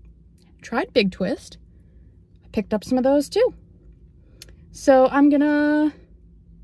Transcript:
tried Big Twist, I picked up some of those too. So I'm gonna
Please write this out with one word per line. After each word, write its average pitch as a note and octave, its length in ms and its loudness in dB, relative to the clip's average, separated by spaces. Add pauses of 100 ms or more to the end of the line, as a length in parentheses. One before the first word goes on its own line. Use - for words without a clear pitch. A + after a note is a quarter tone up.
(640)
tried C4 300 -6
Big G3+ 180 2
Twist, - 480 -8 (840)
I - 40 -20
picked - 260 -6
up G#3 100 -6
some B3+ 140 -2
of B3+ 60 0
those C#4 260 0
too. G#4+ 240 0 (1200)
So C4 380 4
I'm C#4+ 200 2
gonna D4 640 0 (720)